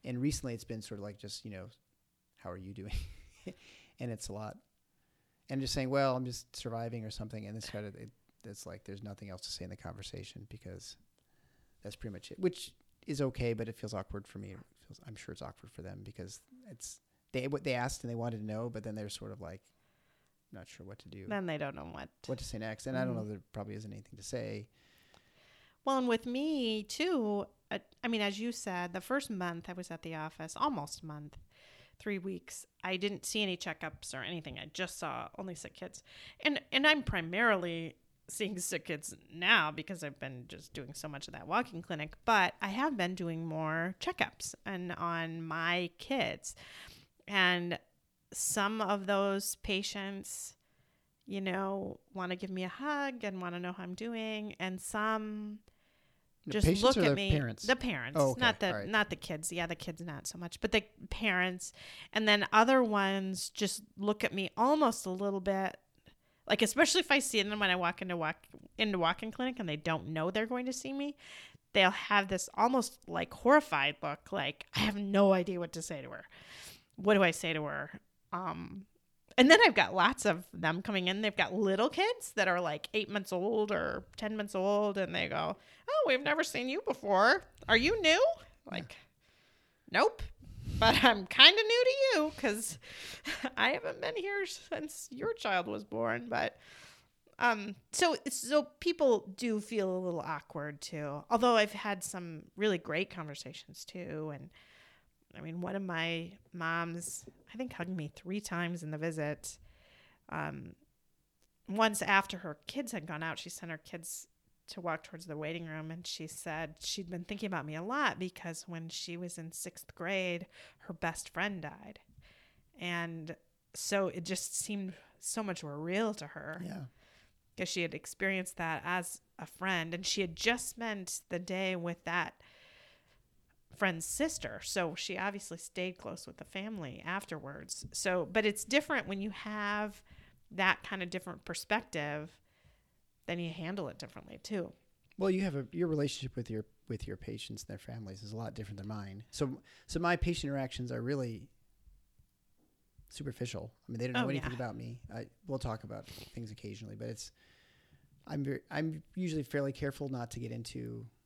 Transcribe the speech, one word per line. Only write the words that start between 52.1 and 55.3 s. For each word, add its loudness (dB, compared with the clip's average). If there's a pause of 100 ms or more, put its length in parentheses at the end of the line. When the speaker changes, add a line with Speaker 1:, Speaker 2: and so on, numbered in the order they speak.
Speaker 2:
wanna -4
give -8
me -2
a -4
hug -4
and -4
wanna -4
know -4
how -8
I'm -6
doing. -6
And -4
some -2 (840)